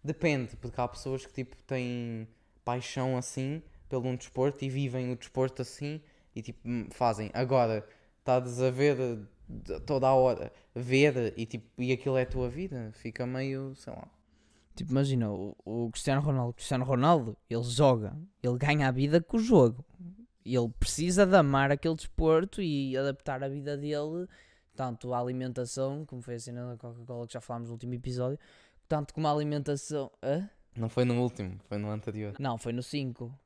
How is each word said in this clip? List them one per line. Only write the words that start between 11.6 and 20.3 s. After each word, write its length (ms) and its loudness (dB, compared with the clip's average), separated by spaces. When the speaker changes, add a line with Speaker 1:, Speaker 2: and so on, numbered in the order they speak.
Speaker 1:
e 120 0
aquilo 260 0
é 40 2
a 40 0
tua 240 -4
vida, 420 -8
fica 340 -8
meio, 500 -6
sei 180 -14
lá. 120 -14
Speaker 2:
Tipo, 160 -8
imagina, 400 2
o, 340 -8
o 260 -4
Cristiano 300 0
Ronaldo, 300 0
o 40 -12
Cristiano 300 -2
Ronaldo, 520 4
ele 140 -2
joga, 520 4
ele 160 0
ganha 300 4
a 20 4
vida 320 4
com 140 -2
o 40 4
jogo. 420 8